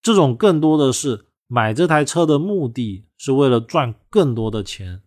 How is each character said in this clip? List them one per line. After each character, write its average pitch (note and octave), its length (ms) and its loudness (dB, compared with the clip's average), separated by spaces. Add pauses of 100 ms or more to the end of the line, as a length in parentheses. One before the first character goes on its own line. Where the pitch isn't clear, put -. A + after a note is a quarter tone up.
这 A3+ 140 0
种 C#3+ 200 4
更 E3+ 240 2
多 D#3 200 2
的 C#3 120 2
是 B2 360 -6 (200)
买 A2 280 -2
这 E3 120 0
台 D3+ 160 2
车 E3+ 220 0
的 D3+ 140 2
目 F3+ 280 -4
的 A2+ 380 -8 (140)
是 - 140 -4
为 C#3 140 4
了 B2 140 4
赚 A#2 340 -4 (140)
更 D#3 260 2
多 A2 160 -4
的 G#2+ 120 -6
钱 F#2+ 440 -14